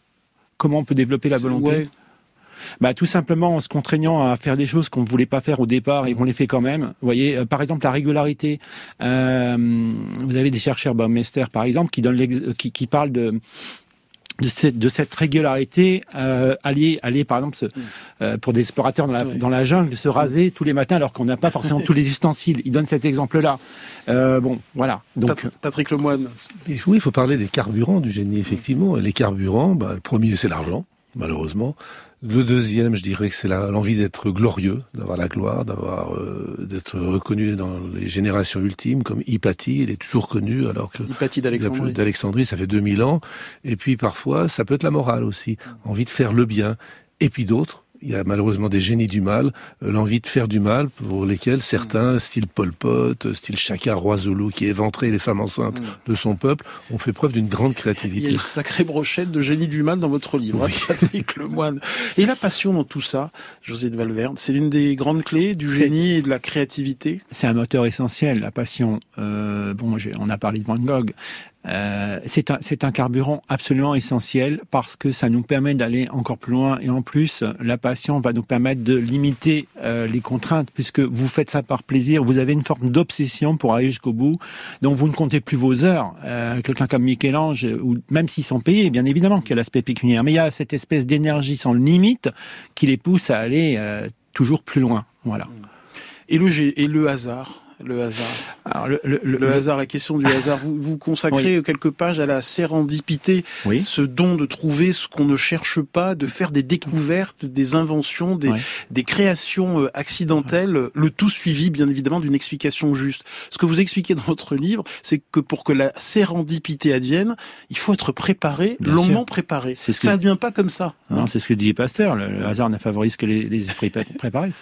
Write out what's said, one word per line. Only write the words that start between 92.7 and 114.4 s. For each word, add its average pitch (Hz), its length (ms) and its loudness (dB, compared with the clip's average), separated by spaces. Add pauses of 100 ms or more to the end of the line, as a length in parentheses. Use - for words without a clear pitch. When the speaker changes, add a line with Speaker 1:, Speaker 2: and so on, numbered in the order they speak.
Speaker 1:
qui 147 120 2
les 135 100 4
pousse 180 320 2
à 117 100 4
aller, 135 380 2
euh, 104 320 -4 (240)
toujours 143 300 2
plus - 180 0
loin. 117 240 0 (180)
Voilà. 107 240 -6 (800)
Speaker 2:
Et 160 100 2
le 180 100 6
gé-, 147 340 2
et 147 60 2
le 156 200 2
hasard ? 123 540 -6 (220)
Le 123 180 -4
hasard. 113 640 -6
Speaker 1:
Alors, - 240 -4
le, 143 160 -2
le, 139 200 0
le, 135 100 0
Speaker 2:
Le 131 60 0
Speaker 1:
le 135 140 2
Speaker 2:
hasard, 139 220 2
la 135 120 -2
question 147 300 -4
du 139 80 2
hasard. 135 380 2
Vous, 151 180 -4
vous 156 140 -2
consacrez 151 640 0
Speaker 1:
Oui. 156 60 0
Speaker 2:
quelques 151 260 0
pages 170 320 -2
à 143 40 0
la 139 140 0 (380)
sérendipité, 156 640 0 (220)
Speaker 1:
Oui. 104 140 2
Speaker 2:
ce 180 220 -2
don 156 340 2
de 151 100 0
trouver 160 480 0
ce - 160 -6
qu'on 147 160 0
ne 143 100 4
cherche 160 460 -2
pas, 175 340 0
de 143 100 -4
faire 160 260 -4
des 143 120 2
découvertes, 160 800 -2
des 131 300 0
inventions, 160 640 0
des, 143 120 0
Speaker 1:
Ouais. 113 100 2 (320)
Speaker 2:
des 123 120 0
créations, 185 800 0
euh, 135 120 2
accidentelles, 160 840 0
Speaker 1:
Ouais. 123 160 0
Speaker 2:
le 151 160 2
tout 202 200 2
suivi, 165 420 0
bien 143 180 2
évidemment, 139 320 0
d'une 143 140 0
explication 143 600 -2
juste. 135 280 -4 (260)
Ce - 80 -14
que - 80 2
vous 165 160 4
expliquez 185 340 0
dans 147 80 -6
votre - 320 -4